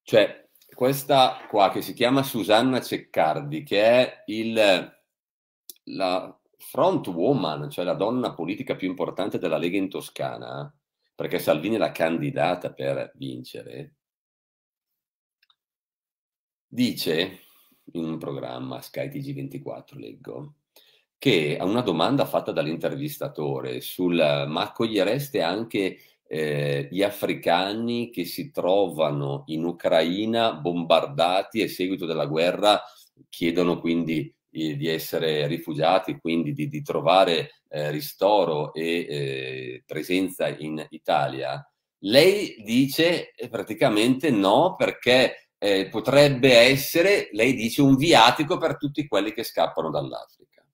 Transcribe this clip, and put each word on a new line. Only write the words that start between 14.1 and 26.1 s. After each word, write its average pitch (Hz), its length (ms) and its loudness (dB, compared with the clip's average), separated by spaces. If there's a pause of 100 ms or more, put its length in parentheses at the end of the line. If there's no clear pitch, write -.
dice 92 760 -2 (520)
in 85 120 -4
un 80 120 -6
programma 64 640 -10
Sky - 280 -10
T 69 100 -12
G - 140 -10
ventiquattro, - 680 -12
leggo, 55 560 -16 (640)
che 78 400 2
a 82 80 -4
una 110 160 0
domanda 101 440 2
fatta - 260 -2
dall'intervistatore 73 1300 -6
sul 87 340 -2
"ma 76 480 0
accogliereste 110 800 -2
anche, 98 560 -2 (300)